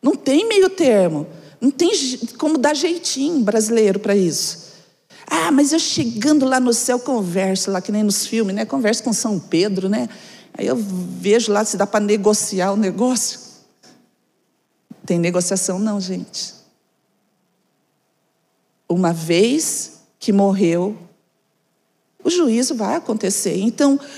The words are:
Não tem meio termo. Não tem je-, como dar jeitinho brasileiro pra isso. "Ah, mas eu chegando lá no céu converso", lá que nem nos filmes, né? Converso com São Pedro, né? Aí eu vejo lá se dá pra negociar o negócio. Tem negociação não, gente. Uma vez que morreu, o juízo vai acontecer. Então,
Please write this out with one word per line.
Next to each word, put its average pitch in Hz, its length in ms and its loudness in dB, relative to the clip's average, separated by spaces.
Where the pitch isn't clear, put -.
Não 269 140 2
tem 320 320 2
meio 392 220 4
termo. 185 580 2
Não 262 100 2
tem 349 240 0
je-, 254 440 -6
como 311 200 0
dar 285 160 2
jeitinho 311 680 -2
brasileiro 214 580 2
pra 202 160 0
isso. - 580 -2
"Ah, - 240 0
mas 285 200 4
eu 320 80 2
chegando 262 680 0
lá 262 140 2
no 247 140 2
céu 247 260 0
converso", 190 720 -2
lá 190 100 -2
que 208 100 -8
nem 208 120 0
nos 202 220 0
filmes, 208 300 -2
né? 220 100 -4
Converso 240 380 0
com 240 100 -2
São 202 260 -2
Pedro, 190 500 0
né? 226 200 -2
Aí - 140 -6
eu 254 80 0
vejo 196 760 -2
lá 208 140 2
se 196 120 -6
dá 196 100 0
pra 208 120 0
negociar 208 720 0
o 196 60 0
negócio. 220 640 0
Tem 175 120 0
negociação 180 640 -2
não, 208 200 -2
gente. 180 540 -10
Uma 180 240 0
vez 175 880 0
que - 120 -2
morreu, 196 640 2
o 359 60 0
juízo 262 460 2
vai 214 200 -2
acontecer. 190 640 -2
Então, 277 420 2